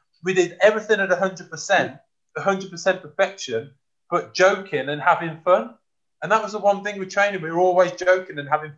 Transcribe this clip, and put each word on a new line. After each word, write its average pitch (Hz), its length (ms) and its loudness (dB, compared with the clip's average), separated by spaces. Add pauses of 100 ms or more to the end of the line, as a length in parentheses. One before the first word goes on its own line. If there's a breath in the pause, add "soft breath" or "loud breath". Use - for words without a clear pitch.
(240)
we 185 100 -2
did 180 260 2
everything 214 400 4
at 190 120 0
a 175 40 4
hundred 185 340 -4
percent, 156 460 0 (400)
a 151 60 -8
hundred 190 280 -2
percent 180 320 -2
perfection, - 720 -6 (380)
but 170 240 -4
joking 180 560 0
and 147 100 -4
having 165 460 0
fun. 180 300 2 (460)
And 165 100 -2
that 220 120 2
was 202 80 -8
the 208 80 -6
one 196 240 2
thing 202 160 -8
with 190 120 -10
training. 202 300 0
We 160 100 -6
were 170 80 -2
always 180 340 4
joking 180 440 0
and 143 120 -8
having 151 280 -4